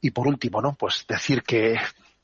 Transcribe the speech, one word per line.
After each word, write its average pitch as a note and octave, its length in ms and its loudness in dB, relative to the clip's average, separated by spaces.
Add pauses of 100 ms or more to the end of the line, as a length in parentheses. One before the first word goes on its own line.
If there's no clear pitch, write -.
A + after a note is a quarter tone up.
y C#3 100 0
por B2 160 -2
último, B2+ 340 0
¿no? C#3+ 140 0
Pues - 340 -4
decir - 340 0
que, A2+ 360 2 (460)